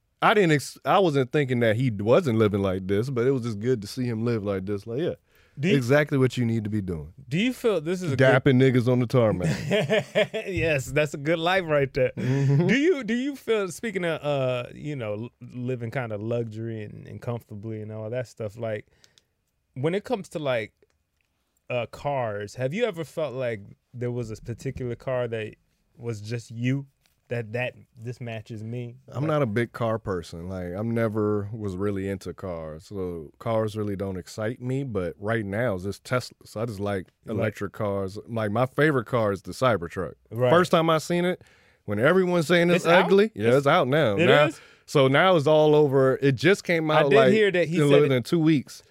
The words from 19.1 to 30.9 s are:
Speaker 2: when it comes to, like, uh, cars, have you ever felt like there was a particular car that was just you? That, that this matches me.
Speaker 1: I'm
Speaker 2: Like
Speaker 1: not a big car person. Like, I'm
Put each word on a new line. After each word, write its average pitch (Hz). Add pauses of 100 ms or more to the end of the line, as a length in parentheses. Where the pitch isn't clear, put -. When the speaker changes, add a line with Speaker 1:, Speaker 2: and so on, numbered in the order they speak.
Speaker 2:
when 156
it 208
comes 220
to, -
like, 127 (960)
uh, 120
cars, 110
have 131
you 240
ever 165
felt 147
like 120 (300)
there 123
was 120
a 107
particular 123
car 123
that 110 (420)
was 117
just 113
you? 127 (460)
That, 117
that 123 (280)
this 117
matches 113
me. 120 (140)
Speaker 1:
I'm 131
Speaker 2:
Like 156
Speaker 1:
not 151
a 135
big 117
car 113
person. 90
Like, 92
I'm 113